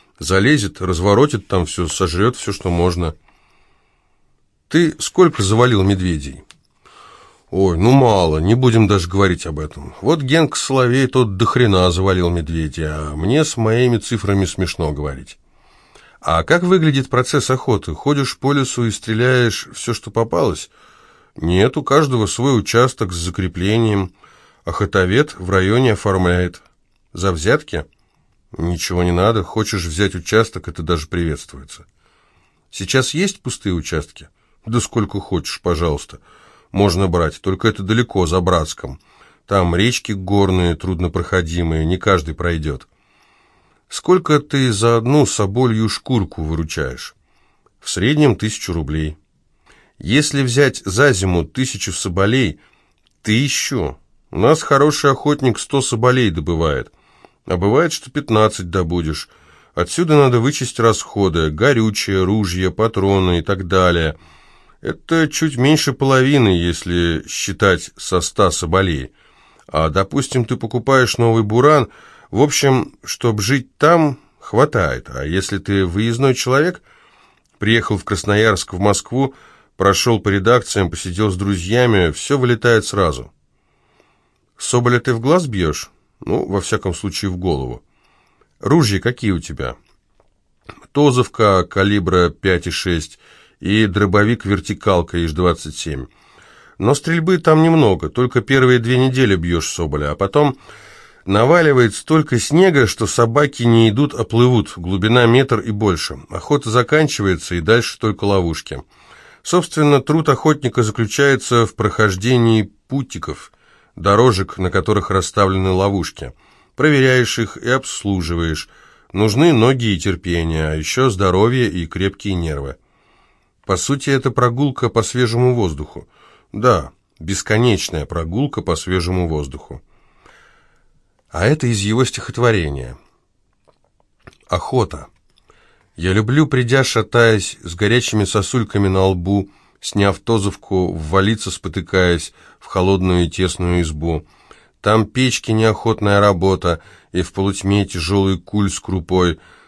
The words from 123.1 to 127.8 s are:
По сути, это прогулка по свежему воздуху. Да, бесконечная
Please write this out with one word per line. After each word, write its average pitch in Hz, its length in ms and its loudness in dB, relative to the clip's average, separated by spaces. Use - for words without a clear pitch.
По 95 120 -2
сути, 139 320 -4
это 135 200 0
прогулка 123 600 0
по 113 120 0
свежему 123 520 0
воздуху. 80 520 -4
Да, 104 380 0
бесконечная 95 880 0